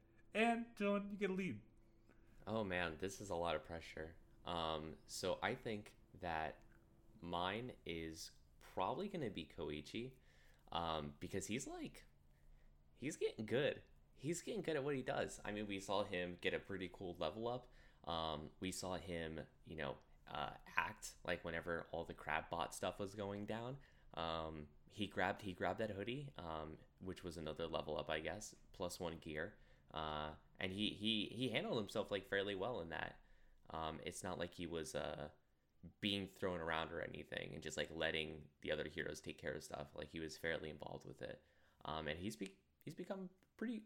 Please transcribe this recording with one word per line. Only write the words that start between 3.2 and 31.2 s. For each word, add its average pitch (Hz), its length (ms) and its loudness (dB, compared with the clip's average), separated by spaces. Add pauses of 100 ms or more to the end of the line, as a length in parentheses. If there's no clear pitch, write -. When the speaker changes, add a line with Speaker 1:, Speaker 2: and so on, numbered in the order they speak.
Speaker 2:
is 101 100 -6
a 92 40 2
lot 85 220 4
of 76 80 0
pressure. 82 500 -6 (320)
Um, 80 480 2 (120)
so - 360 2
I 104 120 4
think 110 380 -4 (280)
that 80 380 0 (640)
mine 92 500 0 (140)
is 82 460 -4 (420)
probably 113 340 4
gonna 156 220 0
be 82 180 -6 (100)
Koichi, 78 520 -2 (600)
um, 80 480 2
because 90 260 0
he's, 113 220 0
like, 339 360 -8 (960)
he's 147 160 -2
getting 117 300 0
good. 120 340 4 (360)
He's 165 260 0
getting 226 200 0
good 156 140 2
at 135 80 4
what 147 120 4
he 127 60 2
does. - 420 0
I 104 80 0
mean, 104 140 0
we 101 120 0
saw 98 260 4
him 90 360 2
get 90 140 4
a 82 40 4
pretty 92 340 -2
cool 87 260 -4
level 104 300 2
up. 123 200 -2 (420)
Um, 80 380 2 (120)
we 92 120 2
saw 92 240 0
him, 82 440 -2 (260)
you 82 100 -8
know, 69 180 0 (380)
uh, 71 180 0 (260)
act, 87 340 0 (140)
like, 87 200 0
whenever 82 480 0
all 82 120 0
the - 100 -6
crab 80 360 2
bot 82 240 0
stuff 92 240 0
was 101 160 -2
going 101 320 -2
down. 117 300 -2 (380)
Um, 80 520 0 (240)
he 104 160 0
grabbed, 95 360 2
he 98 100 -4
grabbed 95 280 2
that 110 100 2
hoodie, 117 380 -2 (100)
um, 78 380 -4 (280)
which 92 180 -4
was 85 140 -4
another 78 300 0
level 80 320 2
up, 80 120 -2
I 78 100 4
guess, 82 340 -4 (180)
plus 90 260 -2
one 82 220 0
gear. 80 320 -2 (400)
Uh, 78 380 0 (300)
and 95 120 0
he, 95 260 2
he, 104 360 4